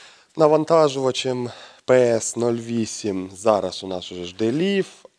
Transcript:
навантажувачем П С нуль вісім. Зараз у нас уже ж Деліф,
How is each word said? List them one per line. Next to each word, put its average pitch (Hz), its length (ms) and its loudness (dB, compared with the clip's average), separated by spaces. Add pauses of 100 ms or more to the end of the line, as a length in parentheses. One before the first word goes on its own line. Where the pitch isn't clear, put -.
(360)
навантажувачем 139 1120 2 (360)
П 123 300 4
С - 200 -4
нуль 117 180 0
вісім. 110 840 -4
Зараз 98 480 0
у 95 40 -10
нас 92 240 -10
уже 90 140 -10
ж 90 100 -14
Деліф, 160 520 0 (320)